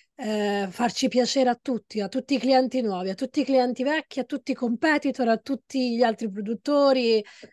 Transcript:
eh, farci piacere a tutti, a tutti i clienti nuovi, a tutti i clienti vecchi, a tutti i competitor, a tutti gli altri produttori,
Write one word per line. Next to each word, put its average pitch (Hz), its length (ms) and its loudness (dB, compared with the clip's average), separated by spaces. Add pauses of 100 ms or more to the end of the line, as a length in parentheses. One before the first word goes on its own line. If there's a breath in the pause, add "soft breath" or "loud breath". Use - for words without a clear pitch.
(180 soft breath)
eh, 208 520 -2
farci 240 380 -2
piacere 247 420 2
a 233 100 -2
tutti, 220 400 -6
a 196 80 -4
tutti 262 260 -4
i 247 40 2
clienti 262 420 2
nuovi, 190 300 -2
a 185 40 -4
tutti 262 260 -4
i 262 40 2
clienti 254 380 2
vecchi, 294 380 -4
a 247 40 -4
tutti - 280 -6
i - 20 -4
competitor, 262 720 0
a 226 80 4
tutti 254 580 -4
gli 233 80 2
altri 226 280 0
produttori, 233 920 2 (300 loud breath)